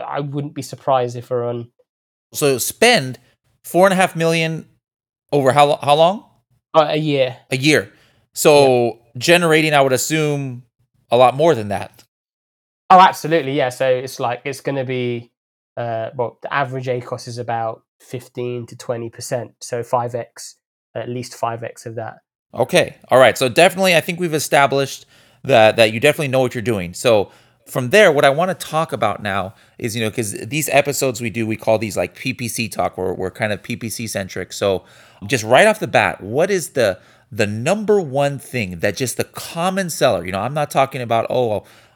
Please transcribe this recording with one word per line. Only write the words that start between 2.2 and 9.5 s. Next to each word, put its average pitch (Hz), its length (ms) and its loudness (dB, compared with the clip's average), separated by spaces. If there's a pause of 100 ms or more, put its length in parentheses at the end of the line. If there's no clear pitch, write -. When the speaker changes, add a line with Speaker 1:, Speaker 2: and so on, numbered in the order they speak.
Speaker 2:
So 135 240 0
spend 156 600 0 (440)
four 180 240 4
and 196 60 4
a 175 40 2
half 180 200 0
million 165 520 -2 (640)
over 135 200 2
how 147 140 6
lo-, 143 140 0
how 139 140 2
long? 175 300 2 (500)
Speaker 1:
Uh, 151 160 4
a 156 80 -2
year. 139 400 0 (120)
Speaker 2:
A 135 60 0
year. 131 360 2 (400)
So 135 520 6
Speaker 1:
Yeah. 117 80 -2 (260)
Speaker 2:
generating, 160 560 4